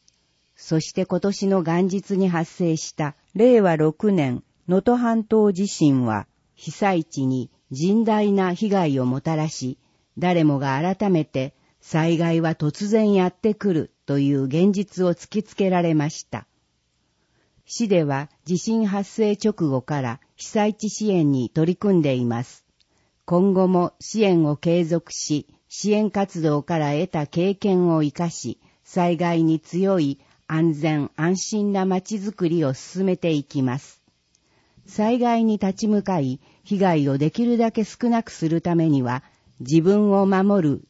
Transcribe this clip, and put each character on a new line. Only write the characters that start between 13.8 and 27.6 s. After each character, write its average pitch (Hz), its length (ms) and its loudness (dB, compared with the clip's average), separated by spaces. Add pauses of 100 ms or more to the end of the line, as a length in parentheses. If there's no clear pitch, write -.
と 143 100 0
い 139 160 2
う 135 120 0
現 170 280 2
実 185 320 -4
を 175 80 2
突 - 160 -12
き 208 140 -4
つ - 120 -16
け 190 140 0
ら 180 140 2
れ 165 100 2
ま 151 160 0
し - 160 -16
た。 - 220 -14 (1200)
市 226 200 -4
で 175 160 4
は 143 240 -4 (160)
地 175 120 -2
震 226 300 0
発 196 240 -4
生 208 220 0
直 208 360 -2
後 131 120 -2
か 143 200 -6
ら 117 200 -8 (160)
被 - 80 -18
災 214 280 0
地 214 160 -6
支 214 220 -4
援 156 220 4
に 127 160 -2
取 160 240 0
り - 20 -2
組 196 240 2
ん - 20 2
で 139 140 2
い 127 80 -2
ま 117 220 -4
す。 - 200 -20 (600)
今 185 280 2
後 185 140 2
も 180 320 0
支 - 240 -2
援 175 220 4
を 147 100 0
継 170 300 0
続 160 260 -4
し、 - 360 -6 (200)
支 - 240 -4
援 208 180 0
活 196 320 -4
動 147 220 0
か 170 140 -4
ら 147 160 -2
得 160 160 -2
た 151 180 -4
経 185 280 -2
験 180 380 2